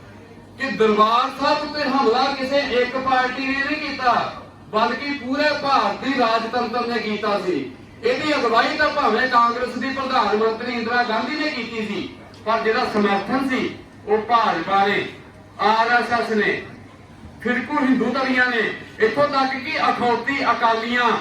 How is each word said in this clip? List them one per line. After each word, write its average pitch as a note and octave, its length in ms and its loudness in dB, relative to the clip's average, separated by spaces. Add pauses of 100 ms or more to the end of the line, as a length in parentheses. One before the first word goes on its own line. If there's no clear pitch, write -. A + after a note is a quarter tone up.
(600)
ਕਿ C4+ 100 -4
ਦਰਬਾਰ A3 720 2
ਸਾਹਿਬ D4 260 2
ਉੱਤੇ D4 140 -4
ਹਮਲਾ C4 400 2
ਕਿਸੇ C4+ 340 -2
ਇੱਕ B3 400 0
ਪਾਰਟੀ C4 500 0
ਨੇ C#4 240 -2
ਨਹੀਂ D4+ 180 -6
ਕੀਤਾ, B3 440 0 (360)
ਬਲਕਿ B3+ 420 -2
ਪੂਰੇ C4 320 -4
ਭਾਰਤੀ C4+ 760 0
ਰਾਜਤੰਤਰ A3+ 680 0
ਨੇ A#3 120 -2
ਕੀਤਾ G#3 460 -2
ਸੀ। C#3+ 260 -2 (320)
ਇਹਦੀ D4 320 0
ਅਗਵਾਈ B3 420 2
ਤਾਂ D4+ 120 2
ਭਾਵੇਂ B3+ 380 0
ਕਾਂਗਰਸ A#3 420 2
ਦੀ B3+ 200 -6
ਪ੍ਰਧਾਨ B3+ 480 0
ਮੰਤਰੀ A3+ 360 -2
ਇੰਦਰਾ A#3+ 300 0
ਗਾਂਧੀ A#3 320 -2
ਨੇ D4+ 160 -2
ਕੀਤੀ A3+ 360 -6
ਸੀ, F3 220 -6 (360)
ਪਰ G#3+ 140 2
ਜਿਹੜਾ A3+ 340 0
ਸਮਰਥਨ G#3 560 0
ਸੀ B3+ 260 -2 (320)
ਉਹ G#3+ 100 2
ਭਾਜਪਾ G3 680 2
ਨੇ, F#3+ 200 0 (520)
ਆਰ A3 280 4
ਐਸ A#3 340 2
ਐਸ A3 80 -2
ਨੇ, G#3 320 0 (800)
ਫਿਰਕੂ B3 360 -2
ਹਿੰਦੂ B3+ 280 4
ਧੜੀਆਂ B3+ 400 2
ਨੇ, A3+ 280 0 (260)
ਇੱਥੋਂ C#4+ 280 4
ਤੱਕ C4 300 0
ਕਿ D4 220 -4 (100)
ਅਖੌਤੀ A#3+ 600 0
ਅਕਾਲੀਆਂ A#3 680 2